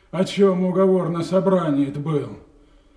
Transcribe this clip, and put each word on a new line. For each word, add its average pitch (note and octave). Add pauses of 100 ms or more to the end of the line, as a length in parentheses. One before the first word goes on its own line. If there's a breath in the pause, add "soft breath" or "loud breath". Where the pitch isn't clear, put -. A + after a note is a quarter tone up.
(120)
О F3
чём F#3
уговор F#3
на E3+
собрании-то D#3+
был? C#3 (600 soft breath)